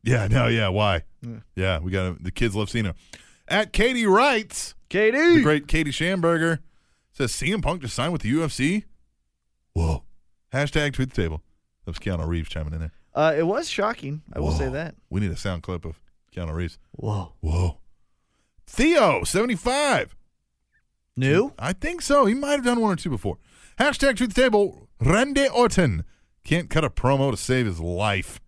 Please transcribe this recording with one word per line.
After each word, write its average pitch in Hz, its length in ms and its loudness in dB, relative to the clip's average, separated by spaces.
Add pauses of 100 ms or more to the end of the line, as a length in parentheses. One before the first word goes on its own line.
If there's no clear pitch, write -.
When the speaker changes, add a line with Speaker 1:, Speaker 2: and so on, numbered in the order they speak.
Speaker 1:
Yeah, 117 240 0
no, 110 200 2
yeah, 113 200 0
why? 95 360 0 (180)
Speaker 2:
Yeah. 113 180 -14 (160)
Speaker 1:
Yeah, 92 240 -2
we 87 120 -6
gotta, 92 300 -4
the 90 100 -8
kids 113 240 -2
love 104 140 -4
Cena. 107 240 -4 (540)
At 202 260 -2
Katie 233 320 2
Wrights, 220 720 2 (140)
Speaker 2:
Katie! 269 480 4
Speaker 1:
the 285 40 6
great 151 260 2
Katie 160 240 0
Schamberger, 165 680 0 (520)
says, 123 200 -2
"C 156 200 -4
M 208 100 -2
Punk 139 200 -2
just 117 140 -10
signed 156 180 -2
with 151 80 -4
the 104 80 -4
U 156 140 0
F 147 80 -4
C? 170 340 -2 (880)
Whoa. 80 300 -2 (500)
Hashtag 143 400 -2
Tweet 131 180 -4
the 107 100 -4
Table." 80 200 -4 (440)
That 85 60 -8
was - 80 -10
Keanu 82 280 -4
Reeves 82 220 -4
chiming 78 240 -8
in 80 60 -8
there. 80 120 -8 (220)
Speaker 2:
Uh, 156 240 2
it 165 60 0
was 233 260 -2
shocking. 175 520 -6 (120)
I - 60 -8
will 107 120 -2
say 80 160 -2
Speaker 1:
Whoa. 127 60 -6
Speaker 2:
that. 156 220 -8 (140)
Speaker 1:
We 98 120 -4
need 95 100 -2
a 82 60 -6
sound 90 260 -6
clip 87 220 -8
of 80 160 -12 (340)
Keanu 82 180 -6
Reeves. 85 240 -6 (160)
Speaker 2:
Whoa. 101 480 -6
Speaker 1:
Whoa. 82 380 -2 (840)
Theo, 233 580 4
seventy-five. 247 920 -2 (1000)
Speaker 2:
New? 156 440 2
Speaker 1:
I 143 140 -4
think 330 280 -6
so. 285 240 4
He 202 80 2
might 277 200 -2
have 277 100 -2
done 240 160 2
one 214 120 2
or 175 40 2
two 175 140 -6
before. 104 280 -4 (420)
Hashtag 269 380 2
Tweet 240 160 -2
the 247 80 4
Table. 214 480 2 (100)
Randy 262 480 2
Orton 180 580 2 (380)
can't 131 260 -2
cut 156 140 2
a 131 60 0
promo 135 400 2
to 107 80 -2
save 127 280 0
his 87 140 -4
life. 92 680 -4